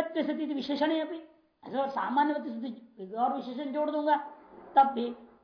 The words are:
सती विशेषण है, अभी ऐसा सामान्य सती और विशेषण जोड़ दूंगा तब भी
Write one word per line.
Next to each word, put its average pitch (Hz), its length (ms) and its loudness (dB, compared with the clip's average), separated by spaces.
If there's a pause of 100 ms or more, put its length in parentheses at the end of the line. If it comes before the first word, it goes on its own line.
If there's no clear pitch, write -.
सती 311 520 0
विशेषण 285 380 0
है, 320 80 2
अभी 311 260 -6 (380)
ऐसा 269 240 -2
सामान्य 277 460 2
सती 226 800 -8
और 247 200 2
विशेषण 254 400 -6
जोड़ 302 180 0
दूंगा 302 260 2 (580)
तब 277 80 10
भी 240 260 -2 (340)